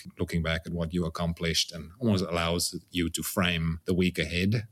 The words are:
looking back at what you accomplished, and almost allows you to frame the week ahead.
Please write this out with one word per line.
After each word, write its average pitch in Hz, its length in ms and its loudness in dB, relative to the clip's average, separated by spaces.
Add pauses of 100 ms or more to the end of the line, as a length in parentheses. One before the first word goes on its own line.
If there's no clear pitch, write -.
(200)
looking 85 240 0
back 80 220 0
at 85 80 -8
what 82 200 -2
you 87 120 0
accomplished, 85 680 -2
and 80 280 -12
almost 98 240 2
allows 85 520 0 (160)
you 87 180 2
to 82 140 -4
frame 82 600 2
the 95 80 2
week 90 260 2
ahead. 92 520 0